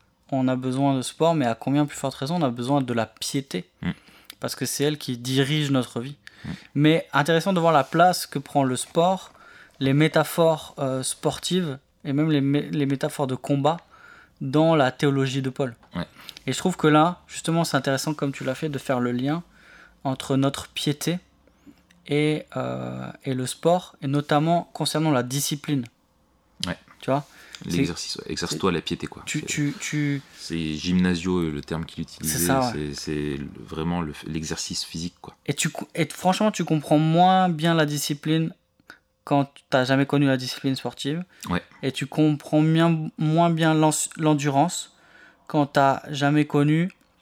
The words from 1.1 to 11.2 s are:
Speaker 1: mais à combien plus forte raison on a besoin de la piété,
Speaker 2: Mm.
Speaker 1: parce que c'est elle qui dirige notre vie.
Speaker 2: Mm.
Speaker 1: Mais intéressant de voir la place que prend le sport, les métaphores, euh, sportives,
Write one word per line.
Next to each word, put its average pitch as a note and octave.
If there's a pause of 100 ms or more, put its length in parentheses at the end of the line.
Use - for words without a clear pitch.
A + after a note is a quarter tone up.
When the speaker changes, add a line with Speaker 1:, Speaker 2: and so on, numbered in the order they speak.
Speaker 1:
mais D3+
à A2+
combien C#3+
plus C#3+
forte C3+
raison D3
on F3
a C3+
besoin A#2+
de A#2+
la A2+
piété, - (140)
Speaker 2:
Mm. F2 (480)
Speaker 1:
parce -
que C3
c'est -
elle D3
qui B2+
dirige C#3
notre B2+
vie. C#3 (280)
Speaker 2:
Mm. - (260)
Speaker 1:
Mais D#3
intéressant E3
de F3+
voir E3
la C#3+
place E3+
que -
prend C#3
le B2+
sport, F3 (500)
les C3+
métaphores, D#3
euh, C3
sportives, D#3+ (260)